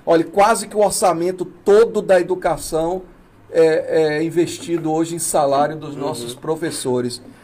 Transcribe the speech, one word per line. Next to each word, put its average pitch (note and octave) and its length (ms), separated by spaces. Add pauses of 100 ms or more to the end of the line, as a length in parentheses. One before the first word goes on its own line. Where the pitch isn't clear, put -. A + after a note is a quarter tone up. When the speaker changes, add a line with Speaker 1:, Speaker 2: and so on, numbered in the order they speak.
Speaker 1:
olha, E3+ 200
quase G#3 420
que G3+ 100
o G#3+ 40
orçamento F3+ 640
todo G#3 580
da F#3 180
educação F3+ 800 (500)
é, D#3+ 640
é D#3 80
investido D#3+ 640
hoje D#3+ 240
em E3 60
salário D3 560
dos D3+ 180
Speaker 2:
Uhum. C#3 60
Speaker 1:
nossos B2 340
professores. C3 880 (220)